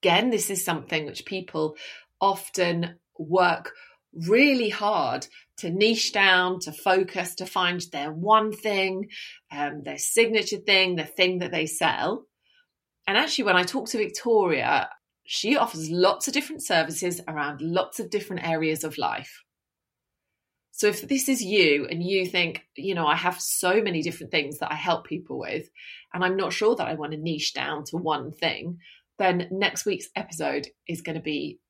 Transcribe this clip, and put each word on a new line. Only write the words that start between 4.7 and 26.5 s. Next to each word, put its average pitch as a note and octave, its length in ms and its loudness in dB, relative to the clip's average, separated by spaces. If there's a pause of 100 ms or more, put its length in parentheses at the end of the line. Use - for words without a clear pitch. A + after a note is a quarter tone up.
hard D3+ 560 0 (320)
to F3 120 -6
niche G#3+ 420 2
down, F#3 480 4
to D#3 120 -10
focus, F#3 640 0
to F#3 100 -6
find F3+ 360 0 (100)
their D3 200 -4
one G#3+ 400 4
thing, G3 560 -2 (420)
um, D3 320 -6
their C#3+ 160 -10
signature G#3+ 600 2
thing, F#3+ 380 4
the D#3 80 -2
thing F#3 340 2
that F3+ 140 -4
they D#3 140 0
sell. D#3+ 600 -2 (800)
And G3 120 2
actually, C#4+ 260 0
when F#3+ 120 6
I F3+ 80 4
talk A3+ 260 -4
to A#3+ 80 -2
Victoria, E3 880 2 (360)
she A#3 320 0
offers D#3+ 340 -2
lots F3+ 360 2
of C4+ 80 -4
different D4 300 -4
services E3+ 640 0
around D3 320 -6
lots E3+ 400 -2
of G#3 100 -8
different G3 360 -4
areas D#3+ 360 0
of D#3 160 -8
life. - 460 -6 (1300)
So - 160 2
if G#3 140 -2
this C4+ 260 0
is B3 140 2
you E3+ 440 4
and E3 160 -4
you F#3 240 0
think, F3 380 -2 (120)
you F#3+ 180 -4
know, E3+ 120 0
"I D3 80 6
have F3 260 -2
so F#3+ 420 2
many F3 200 0
different D#3 300 -8
things D3+ 260 -2
that - 140 -4
I - 20 -4
help E3 320 -2
people C3+ 320 -8
with, - 300 -6 (440)
and F3+ 120 -2
I'm F#3 120 2
not F#3+ 160 -2